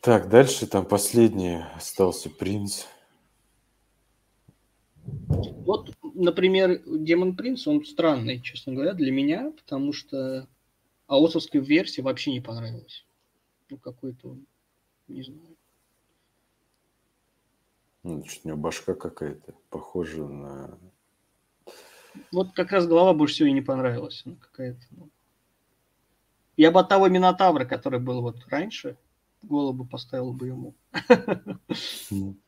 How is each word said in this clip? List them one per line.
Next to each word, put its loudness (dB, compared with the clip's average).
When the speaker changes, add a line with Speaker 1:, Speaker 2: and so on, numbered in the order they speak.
Speaker 1:
Так, 4
дальше 6
там 0
последний 2
остался -2
принц. -8
Speaker 2:
Вот, -4
например, 2
Демон 0
Принц, -6
он 0
странный, -2
честно -12
говоря, -2
для 0
меня, -2
потому -6
что -10
аосовской 4
версии 0
вообще -4
не -4
понравилось. -12
Ну, -16
какой-то -16
он, -20
не -14
знаю. -20
Speaker 1:
Ну, -10
чуть -18
у -10
него -8
башка -6
какая-то, -12
похожа -8
на -16
Speaker 2:
Вот -2
как -4
раз 2
голова 6
больше 2
всего 4
и 2
не 2
понравилась. -4
Она -16
какая-то, -14
ну. -20
Я 8
бы 8
от 2
того 6
Минотавра, 4
который -4
был -4
вот -6
раньше, -8
голову -4
поставил -10
бы -10
ему. -12
<laughs> 0
Speaker 1:
Хм. -8